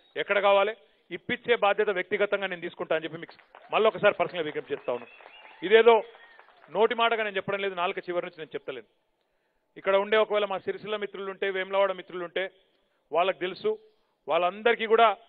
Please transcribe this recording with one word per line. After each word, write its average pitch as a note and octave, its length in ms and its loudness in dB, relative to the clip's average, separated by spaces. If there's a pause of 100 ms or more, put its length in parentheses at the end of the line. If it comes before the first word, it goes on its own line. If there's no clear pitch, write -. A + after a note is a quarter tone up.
(220)
ఎక్కడ G3+ 240 -2
కావాలి, G3+ 260 2 (440)
ఇప్పించే A#3+ 380 -2 (100)
బాధ్యత G3+ 340 2
వ్యక్తిగతంగా G3 540 -2
నేను E3+ 140 -10
తీసుకుంటా E3+ 300 -6
అని D#3+ 100 -4
చెప్పి D#3+ 160 -12
మీకు - 140 -18 (380)
మళ్ళీ G#3 160 2
ఒకసారి G3 300 2
పర్సనల్గా E3+ 280 -4
విజ్ఞప్తి D3 260 -8
చేస్తా - 220 -6
ఉన్నాను. A#2+ 180 -14 (540)
ఇదేదో A3+ 260 8 (840)
నోటి A3+ 240 2
మాటగా A#3 260 0
నేను G3 120 -8
చెప్పడం G3 260 -4
లేదు, F#3+ 180 -6
నాలుక F#3 240 -4
చివరి F3 200 -4
నుంచి E3+ 140 -14
నేను D3+ 160 -12
చెప్తలేను. C3+ 320 -12 (920)
ఇక్కడ F#3+ 220 0
ఉండే G#3 220 0
ఒకవేళ G#3 280 0
మా F#3 140 -4
సిరిసిల్ల G3 380 -6
మిత్రులు G3 300 -10
ఉంటే, G3 120 -6 (100)
వేములవాడ F#3+ 440 0
మిత్రులు F3 280 -12
ఉంటే F3+ 160 -4 (720)
వాళ్ళకి F3 280 0
తెలుసు, F#3+ 260 -4 (600)
వాళ్ళందరికీ G3+ 600 0
కూడా A#3 140 8 (220)